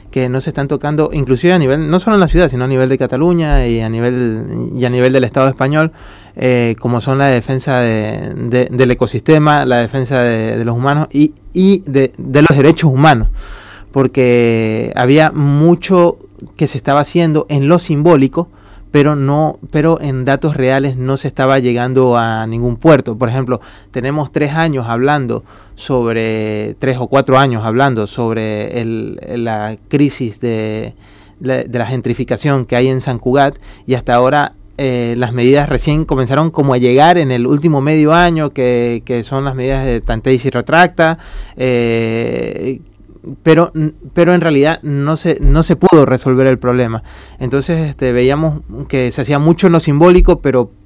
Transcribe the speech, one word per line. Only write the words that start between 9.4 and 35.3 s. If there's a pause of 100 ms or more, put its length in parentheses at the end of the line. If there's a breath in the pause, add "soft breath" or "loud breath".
la
defensa
de,
de
los
humanos
y, (200)
y
de,
de
los
derechos
humanos, (640 loud breath)
porque
había
mucho (400)
que
se
estaba
haciendo
en
lo
simbólico, (420 soft breath)
pero
no, (140)
pero
en
datos
reales
no
se
estaba
llegando
a
ningún
puerto.
Por
ejemplo, (300 loud breath)
tenemos
tres
años
hablando (320 soft breath)
sobre,
tres
o
cuatro
años
hablando
sobre
el, (240)
la (120)
crisis
de (460 soft breath)
la,
de
la
gentrificación
que
hay
en
San
Cugat, (320 loud breath)
y
hasta
ahora, (240)
eh,
las